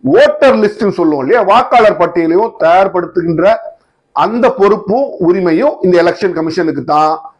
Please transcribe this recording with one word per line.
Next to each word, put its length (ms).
வோட்டர் 500
லிஸ்ட்னு 360
சொல்லுவோம் 260
இல்லையா, 180
வாக்காளர் 540
பட்டியலையும் 640
தயார்படுத்துகின்ற 960
அந்த 400
பொறுப்பும் 560
உரிமையும் 540
இந்த 220
எலெக்ஷன் 300
கமிஷனுக்கு 500
தான் 560